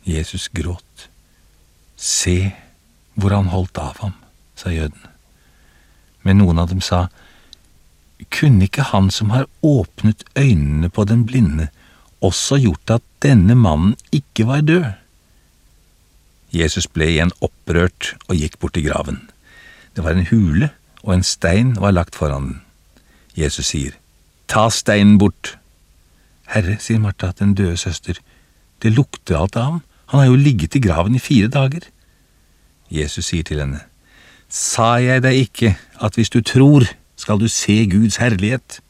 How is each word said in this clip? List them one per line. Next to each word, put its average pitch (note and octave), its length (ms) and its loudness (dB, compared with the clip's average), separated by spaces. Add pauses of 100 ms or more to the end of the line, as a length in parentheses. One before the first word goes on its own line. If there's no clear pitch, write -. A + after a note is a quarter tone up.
Jesus D#2+ 420 -6
gråt. - 580 -10 (880)
"Se F#2 560 -2 (640)
hvor G2+ 220 0
han F#2+ 180 -2
holdt F#2 240 -6
av D2+ 240 -12
ham", G2+ 140 -10 (420)
sa F2+ 160 -8
jødene. D#2 380 -8 (1120)
Men G2 160 4
noen E2+ 200 2
av E2+ 100 -2
dem F#2 100 -4
sa, F2+ 260 -2 (1300)
"Kunne A2+ 340 4
ikke - 240 -4
han G2 220 2
som G#2+ 200 -2
har C3 160 -2 (160)
åpnet A2 580 0 (140)
øynene E2 520 2
på G#2 200 0
den A#2 160 2
blinde, E2+ 440 0 (520)
også A2+ 400 0
gjort A2+ 360 0
at - 80 -6 (160)
denne A#2 360 6
mannen F#2+ 380 2 (160)
ikke A2+ 380 -2
var D3 160 0
død?" D#3+ 260 0 (1600)
Jesus E2 400 -2
ble D#2+ 220 -2
igjen E2 260 0
opprørt - 760 -4 (120)
og F#2 80 -4
gikk D2+ 240 -4
bort - 160 -8
til D#2+ 140 -4
graven. - 320 -8 (760)
Det F2 80 -8
var D#2+ 140 -2
en F2+ 100 -2
hule, G#2 440 2 (300)
og F#2 140 -2
en F#2 100 0
stein A2 540 0
var G2 160 2
lagt E2+ 220 -4
foran C#2 320 -4
den. B1+ 100 -14 (760)
Jesus D2 340 -4
sier, C#2 240 -8 (560)
"Ta A2 180 2
steinen G#2 480 4
bort." - 380 -2 (960)
"Herre", G2+ 320 -2
sier A2+ 160 -2
Martha, G2+ 400 -4
den G2+ 160 2
døde F#2 240 -2
søster, - 400 -8 (640)
"det A2+ 80 2
lukter A2 480 -2
alt F#2 160 -4
av A#2 140 -2
ham. E3+ 100 -6 (320)
Han C#3 80 4
har C#3 80 6
jo B2+ 80 6
ligget C3 400 0
i C3+ 80 2
graven F2+ 320 0
i C3 80 -4
fire A2 240 2
dager." C#3 400 -2 (1040)
Jesus D2+ 400 -6
sier E2 160 -4
til D2 160 -4
henne, C#2 220 -8 (680)
"Sa A#2 480 0
jeg B2+ 240 2
deg C3 220 2
ikke G#2+ 320 0 (260)
at A2 160 -2
hvis A2+ 100 2
du A#2+ 140 0
tror, C#3 400 6 (320)
skal G#2+ 240 -4
du A2+ 80 0
se G#2+ 400 0
Guds G2+ 320 2
herlighet?" A2+ 720 -2